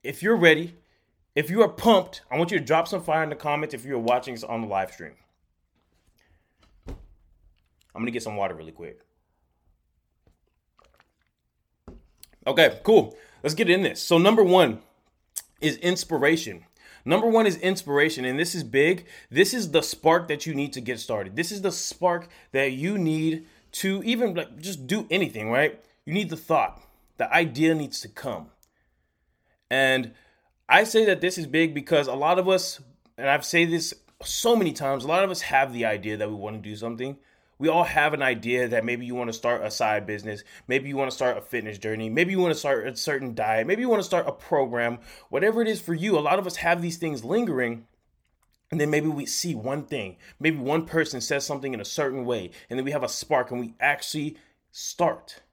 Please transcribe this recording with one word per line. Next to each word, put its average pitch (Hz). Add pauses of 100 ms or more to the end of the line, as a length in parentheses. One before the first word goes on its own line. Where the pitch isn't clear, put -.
If 139
you're 220
ready, 170 (600)
if 151
you 208
are 202
pumped, -
I 127
want 170
you 190
to 120
drop 160
some 180
fire 160
in 151
the 147
comments 151
if 120
you're 135
watching 123
this 110
on 117
the 110
live 95
stream. 76 (1700)
I'm -
gonna 120
get 117
some 107
water 95
really 80
quick. - (3500)
Okay, 135
cool. 202 (260)
Let's 151
get 175
in 190
this. 131
So 170
number 214
one 175 (800)
is 151
inspiration. 160 (400)
Number 196
one 226
is 175
inspiration, 151
and 127
this 170
is 165
big. 143 (240)
This 190
is 196
the 151
spark 165
that 147
you 160
need 139
to 131
get 117
started. 101
This 170
is 202
the 185
spark - (240)
that 135
you 175
need 160 (260)
to 190
even, 226
like, -
just 156
do 220
anything, 113
right? 139 (220)
You 151
need 202
the 160
thought. 139 (360)
The -
idea 160
needs 147
to 107
come. 98 (1200)
And 131 (600)
I 196
say 220
that 185
this 180
is 160
big 160
because 143
a 127
lot 156
of 185
us, 185 (380)
and 135
I've 139
said 170
this 170 (320)
so 233
many 185
times, 135
a -
lot 175
of 190
us 175
have 135
the 117
idea 107
that 104
we 107
wanna 104
do 104
something. 117 (400)
We 147
all 165
have 151
an 139
idea 123
that 113
maybe 120
you 123
wanna 120
start 120
a 107
side 107
business. 107 (240)
Maybe 135
you 139
wanna 135
start 127
a -
fitness 107
journey. 110
Maybe 165
you 190
wanna 170
start 135
a 123
certain 135
diet. 113
Maybe 214
you 254
wanna 208
start 175
a 139
program. 120 (300)
Whatever 214
it 226
is 220
for 170
you, 175
a -
lot 151
of 185
us 175
have 170
these 170
things 147
lingering. 127 (840)
And 147
then 147
maybe 151
we 143
see -
one 131
thing. 101 (240)
Maybe 156
one 147
person 160
says 139
something 135
in 104
a -
certain 135
way. 110 (200)
And 123
then 131
we 139
have 143
a 123
spark 131
and 123
we 113
actually 143 (320)
start - (100)